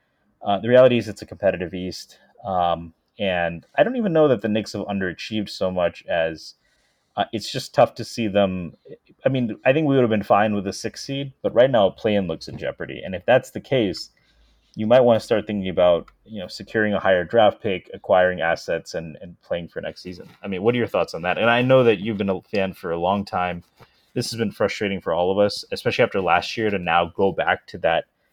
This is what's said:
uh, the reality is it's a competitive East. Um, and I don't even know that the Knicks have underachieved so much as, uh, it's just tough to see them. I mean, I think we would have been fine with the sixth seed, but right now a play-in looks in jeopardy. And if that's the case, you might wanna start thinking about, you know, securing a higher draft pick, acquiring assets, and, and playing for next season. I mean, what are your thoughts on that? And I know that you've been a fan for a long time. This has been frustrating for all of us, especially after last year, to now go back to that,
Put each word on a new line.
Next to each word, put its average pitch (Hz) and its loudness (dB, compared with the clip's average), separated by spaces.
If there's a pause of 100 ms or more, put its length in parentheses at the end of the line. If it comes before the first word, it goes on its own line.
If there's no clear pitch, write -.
(420)
uh, 101 -2
the 110 -4
reality 123 8
is 110 -2
it's 98 -12
a - -12
competitive 90 -2
East. 92 -10 (260)
Um, 85 -2 (260)
and 87 -2 (100)
I - 4
don't 247 0
even 214 -2
know 156 4
that 120 2
the 117 -4
Knicks 107 -2
have 104 -6
underachieved 98 -6
so 95 -4
much 87 -2
as, 80 -4 (640)
uh, 101 -2
it's - -8
just - -10
tough - 4
to 117 -10
see 113 -4
them. 92 0 (480)
I 135 -2
mean, 123 -4
I 135 4
think 156 0
we 139 2
would 131 4
have 120 2
been 107 0
fine 107 2
with 101 -4
the 98 -6
sixth - -12
seed, 139 -10
but - -4
right 123 6
now 110 4
a 90 2
play-in 104 0
looks 82 -8
in - -14
jeopardy. 67 -10
And 92 -10
if 90 -10
that's 123 2
the - -10
case, 104 -2 (640)
you 110 -4
might 123 6
wanna 120 4
start 107 -2
thinking 101 -4
about, 87 2 (160)
you 107 -14
know, 90 -10
securing 107 -2
a 98 0
higher 92 2
draft 107 4
pick, 92 -6
acquiring 92 2
assets, 82 -4
and, 82 -10
and 87 -20
playing 85 -8
for 85 -12
next 80 -12
season. 90 -16 (120)
I 104 -12
mean, 95 -6
what 117 2
are 123 0
your 117 0
thoughts 87 -2
on 82 -8
that? 90 0
And 110 2
I 120 4
know 127 6
that 110 4
you've 104 -4
been 98 -2
a 92 -2
fan 95 -2
for 90 -8
a 82 -2
long 95 0
time. 90 -4 (500)
This 123 -4
has 113 -8
been 107 -2
frustrating 98 -2
for 87 -4
all 90 0
of 95 0
us, 104 0
especially - 0
after 107 0
last 87 0
year, 110 0
to 98 -2
now 85 0
go 98 0
back 82 -2
to - -16
that, 82 0 (280)